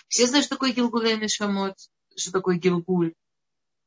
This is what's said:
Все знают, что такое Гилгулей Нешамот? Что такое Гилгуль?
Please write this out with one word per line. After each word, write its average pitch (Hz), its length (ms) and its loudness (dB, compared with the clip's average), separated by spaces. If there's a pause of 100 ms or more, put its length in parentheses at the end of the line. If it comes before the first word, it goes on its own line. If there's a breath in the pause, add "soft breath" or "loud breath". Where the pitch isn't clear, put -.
Все 240 200 2
знают, 277 180 2
что 262 100 -8
такое 262 160 0
Гилгулей 226 460 0
Нешамот? 202 580 -2 (400)
Что - 160 -8
такое 190 260 0
Гилгуль? 175 560 0 (720)